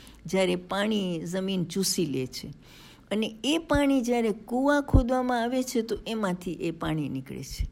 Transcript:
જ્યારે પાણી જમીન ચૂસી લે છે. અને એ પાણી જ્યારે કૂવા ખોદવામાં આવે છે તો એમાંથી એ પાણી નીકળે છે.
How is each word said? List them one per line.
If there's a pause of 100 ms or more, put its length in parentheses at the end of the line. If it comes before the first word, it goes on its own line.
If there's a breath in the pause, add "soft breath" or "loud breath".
(260 loud breath)
જ્યારે
પાણી
જમીન
ચૂસી
લે
છે. (580 loud breath)
અને
એ
પાણી
જ્યારે
કૂવા
ખોદવામાં
આવે
છે
તો (100)
એમાંથી
એ
પાણી
નીકળે
છે.